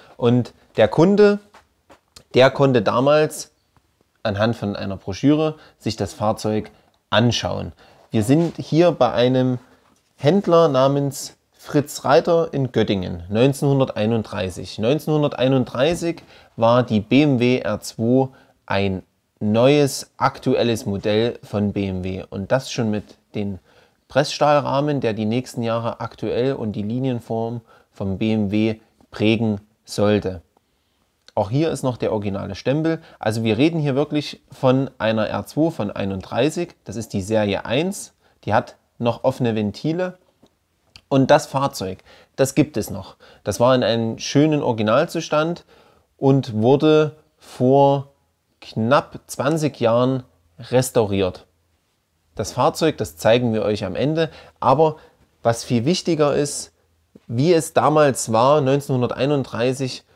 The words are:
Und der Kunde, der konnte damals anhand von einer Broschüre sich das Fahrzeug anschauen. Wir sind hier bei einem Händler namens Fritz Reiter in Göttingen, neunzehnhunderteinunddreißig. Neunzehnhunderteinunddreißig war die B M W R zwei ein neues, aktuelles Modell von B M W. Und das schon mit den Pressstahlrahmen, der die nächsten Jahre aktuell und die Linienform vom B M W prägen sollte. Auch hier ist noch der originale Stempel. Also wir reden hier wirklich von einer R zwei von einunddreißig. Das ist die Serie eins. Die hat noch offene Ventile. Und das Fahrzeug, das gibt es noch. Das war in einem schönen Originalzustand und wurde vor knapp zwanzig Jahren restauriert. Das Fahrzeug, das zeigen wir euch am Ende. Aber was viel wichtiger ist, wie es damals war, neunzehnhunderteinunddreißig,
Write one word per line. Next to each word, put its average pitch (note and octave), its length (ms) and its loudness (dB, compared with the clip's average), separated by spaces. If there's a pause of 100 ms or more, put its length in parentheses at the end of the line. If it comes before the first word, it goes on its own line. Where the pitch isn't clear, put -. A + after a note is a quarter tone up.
(160)
Und A#2+ 380 0 (240)
der A2 100 6
Kunde, G3+ 520 4 (960)
der B2+ 160 6
konnte C3+ 320 2
damals C#3+ 680 0 (760)
anhand A2 320 0
von G2+ 200 -6
einer G2 220 -8
Broschüre D3+ 580 0 (240)
sich - 160 -6
das G2+ 180 -6
Fahrzeug G#2+ 560 -2 (400)
anschauen. G2 640 0 (400)
Wir A2+ 100 0
sind D3 360 2
hier E3 340 2
bei B2+ 200 0
einem B2+ 460 2 (580)
Händler E3+ 520 4
namens C#3 680 0 (160)
Fritz - 520 -4
Reiter E3 480 2
in C3+ 180 -2
Göttingen, F#2+ 580 -2
neunzehnhunderteinunddreißig. A2 1500 0
Neunzehnhunderteinunddreißig D3 1400 -2 (340)
war A#2+ 280 4
die G#2+ 160 0
B B2+ 240 2
M C#3 160 2
W B2 220 2
R G#2 200 -6
zwei B2+ 460 0 (400)
ein G2 340 -2 (380)
neues, C3 800 2
aktuelles A#2 680 -2
Modell G#2+ 560 -2
von G#2 320 -4
B G2+ 140 -4
M F#2 160 -6
W. F#2+ 260 -8
Und G2 220 -8
das C3+ 200 -2
schon A2+ 200 -2
mit G#2 260 -6 (160)
den G2+ 240 -6 (500)
Pressstahlrahmen, C#3+ 960 0
der A2+ 120 -2
die G#2+ 120 -4
nächsten B2 380 -4
Jahre A2+ 360 -4
aktuell A#2 540 -4
und G#2+ 200 -6
die G#2 100 -6
Linienform A#2 800 -4 (300)
vom G2 280 -6
B A2 140 0
M G#2+ 180 0
W G#2+ 240 0 (340)
prägen A2 520 0 (220)
sollte. G2+ 600 0 (880)
Auch G2+ 160 -2
hier D3+ 220 -2
ist C#3 100 -8
noch B2+ 140 -4
der A2 160 -4
originale F#2+ 440 -6
Stempel. D#3+ 460 -2 (160)
Also A2+ 280 -4
wir G#2+ 120 2
reden E3 220 2
hier C#3+ 160 -2
wirklich D3 460 -4 (100)
von C3+ 460 0
einer A2 320 -2
R G#2 160 -6
zwei D#3+ 260 -2
von G#2+ 180 -6
einunddreißig. A#2 960 -4
Das G2 140 -12
ist A2+ 160 -10
die G#2 80 -2
Serie G#2 420 0
eins. E3 480 -4 (320)
Die G#2 100 -4
hat A#2+ 220 -2 (220)
noch A#2 260 -4
offene B2+ 320 0
Ventile. D#3+ 600 -4 (880)
Und C3+ 240 2
das D3 160 4
Fahrzeug, A2+ 520 -6 (360)
das C3+ 180 0
gibt - 220 2
es G#2 140 -4
noch. G2 260 -12 (300)
Das G#2 160 -2
war B2+ 120 6
in B2+ 80 2
einem A2+ 380 -2
schönen D3 420 2
Originalzustand D3+ 1000 -2 (540)
und C3 440 0
wurde D3+ 540 4 (220)
vor C#3 720 2 (500)
knapp B2+ 680 -2
zwanzig D3+ 520 -2
Jahren B2 440 0 (360)
restauriert. G#2+ 840 0 (920)
Das - 160 -8
Fahrzeug, D#3 460 0
das - 180 -8
zeigen A#2 380 2
wir G#2+ 100 -2
euch G#2 220 -2
am F#2 100 -8
Ende. D#3 340 -2 (300)
Aber D3+ 380 2 (460)
was A#2 200 0
viel A#2 220 0
wichtiger D3+ 500 0
ist, - 380 -4 (540)
wie C#3 260 2
es D#3+ 180 0
damals C3+ 600 2
war, C3+ 260 4
neunzehnhunderteinunddreißig, C3 1400 -2 (120)